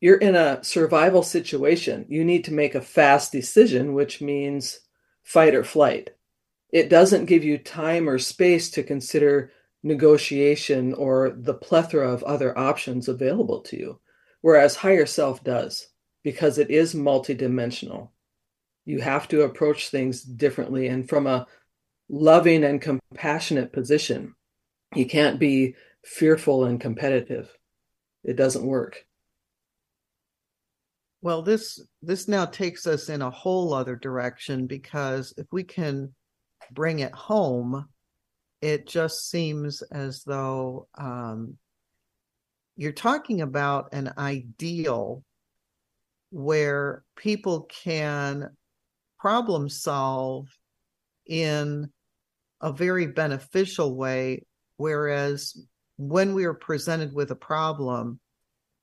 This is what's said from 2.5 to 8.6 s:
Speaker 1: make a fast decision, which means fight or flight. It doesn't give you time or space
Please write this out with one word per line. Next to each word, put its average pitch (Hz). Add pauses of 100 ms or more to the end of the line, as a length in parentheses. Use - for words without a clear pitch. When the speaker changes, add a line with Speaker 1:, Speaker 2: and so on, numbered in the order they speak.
Speaker 1:
make 147
a 127
fast 143
decision, 139
which 143
means 143 (440)
fight 160
or 131
flight. - (600)
It 160
doesn't 175
give 165
you 147
time 160
or 131
space 170